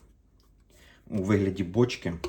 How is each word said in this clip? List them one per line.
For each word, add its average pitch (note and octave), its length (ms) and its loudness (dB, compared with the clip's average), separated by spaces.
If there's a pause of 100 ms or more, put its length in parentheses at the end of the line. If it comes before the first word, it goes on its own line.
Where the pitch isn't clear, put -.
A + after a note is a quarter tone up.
(1080)
у - 160 -4
вигляді F#2+ 400 2
бочки. F2+ 500 -2 (160)